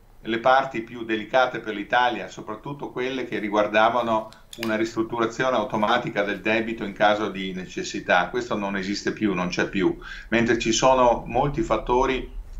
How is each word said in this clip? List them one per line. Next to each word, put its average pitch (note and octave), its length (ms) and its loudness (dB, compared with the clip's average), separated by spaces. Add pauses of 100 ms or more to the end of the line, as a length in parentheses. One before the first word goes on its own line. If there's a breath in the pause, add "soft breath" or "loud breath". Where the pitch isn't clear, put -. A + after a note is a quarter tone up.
(260)
le A2+ 120 -2
parti C3 440 4
più A#2 220 -12
delicate A2+ 540 0
per A2 160 -6
l'Italia, G2+ 540 0
soprattutto A2 600 -10
quelle B2+ 340 -4
che A2+ 140 -6
riguardavano G#2+ 920 2 (280 loud breath)
una A2 180 -2
ristrutturazione A2+ 800 0
automatica G#2+ 640 0
del G2+ 180 -2
debito A2+ 440 -2
in G2 80 -6
caso G#2 360 2
di F#2+ 240 -6
necessità. F2+ 760 0
Questo A#2+ 280 -4
non G2+ 200 -2
esiste G2 360 -4
più, G2+ 220 0
non F2+ 140 -2
c'è F2+ 200 -2
più, F2 300 0 (300 loud breath)
mentre A#2 300 4
ci A#2 120 -2
sono B2+ 560 6
molti C#3 360 0
fattori B2+ 680 0 (300)